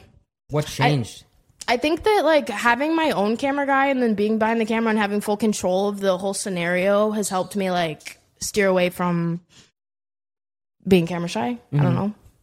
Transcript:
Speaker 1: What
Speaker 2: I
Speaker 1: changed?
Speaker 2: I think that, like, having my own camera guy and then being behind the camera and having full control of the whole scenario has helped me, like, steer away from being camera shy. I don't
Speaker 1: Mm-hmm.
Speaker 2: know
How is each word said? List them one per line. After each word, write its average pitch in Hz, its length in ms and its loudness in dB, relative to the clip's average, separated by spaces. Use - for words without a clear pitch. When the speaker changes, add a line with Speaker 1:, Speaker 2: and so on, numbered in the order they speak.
Speaker 1:
What 147 160 -2
Speaker 2:
I - 240 0
Speaker 1:
changed? 131 360 -4
Speaker 2:
I 240 100 2
think 302 260 -2
that, 415 200 4
like, 302 260 2
having 240 460 0
my 320 160 2
own 208 260 0
camera 277 280 -2
guy 269 220 4
and 269 140 0
then 233 120 2
being 208 240 0
behind 220 240 0
the 220 40 0
camera 226 260 0
and 220 80 2
having 208 220 0
full 208 160 -2
control 202 520 0
of 202 100 -6
the 190 180 2
whole 196 180 -4
scenario 190 760 0
has 208 180 -2
helped 185 260 -4
me, 190 160 -2
like, 165 480 -4
steer 202 280 0
away 185 220 2
from 170 520 -2
being 180 200 4
camera 170 200 -4
shy. 226 200 -4
I 139 40 2
don't 147 80 4
Speaker 1:
Mm-hmm. - 100 2
Speaker 2:
know 208 180 -2